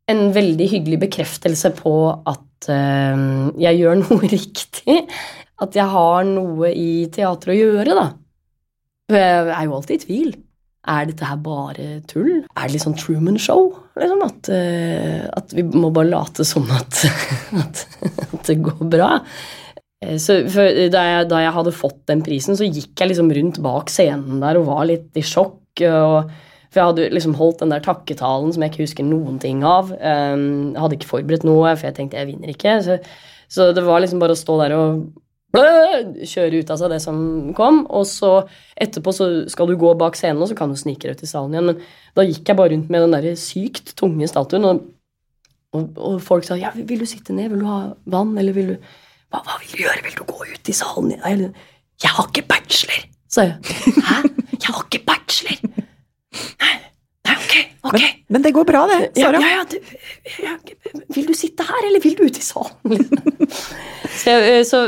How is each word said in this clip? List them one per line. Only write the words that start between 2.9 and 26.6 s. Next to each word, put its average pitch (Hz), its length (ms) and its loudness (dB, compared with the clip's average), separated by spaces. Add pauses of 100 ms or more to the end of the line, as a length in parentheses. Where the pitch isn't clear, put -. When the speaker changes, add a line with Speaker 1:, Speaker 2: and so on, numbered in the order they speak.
Speaker 1:
jeg 170 220 4
gjør 170 180 4
<laughs> 190 120 0
noe 202 200 4
riktig, - 800 0 (520)
at 196 140 -6
jeg 202 160 2
har 180 340 4
noe 180 480 -2
i 165 360 -2
teatret 180 420 -4
å 190 80 2
gjøre, 220 380 2
da. 170 180 0 (960)
For 214 60 4
jeg 180 320 4
er 160 160 -4
jo 151 100 -4
alltid 143 280 -4
i - 40 -20
tvil. 254 260 -2 (540)
Er 151 200 -2
dette 156 180 -8
her 143 140 -6
bare 151 720 -10
tull? 294 340 0 (160)
Er 127 100 -6
det 139 60 -4
litt 151 100 -2
sånn 156 140 -2
Truman 165 400 0
Show? 370 320 4 (260)
Liksom 381 300 0
at, - 240 -8
eh, 170 840 -2
at - 220 -10
vi 175 100 0
må 165 300 2
bare 160 160 4
late - 340 -2
som 147 280 0
at, - 340 -2 (240)
<laughs> 151 320 -4
at, 156 240 -8 (480)
at - 100 -10
det 160 180 2
går 156 280 -4
bra. 170 320 2 (840)
Eh, 160 140 -6
så 180 320 2
for, 196 180 4 (240)
da 180 160 4
jeg, 170 220 0
da 165 100 2
jeg 160 140 0
hadde 170 180 0
fått - 340 -6
den 156 160 0
prisen, 156 360 -2
så 208 100 0
gikk 147 320 -8
jeg 185 140 2
liksom 170 180 4
rundt 156 320 -2
bak 139 260 -4
scenen 139 520 0
der 160 180 2
og 165 80 2
var 147 180 -2
litt 165 300 -2
i 156 80 -2
sjokk, - 640 -2
og, 156 400 4 (400)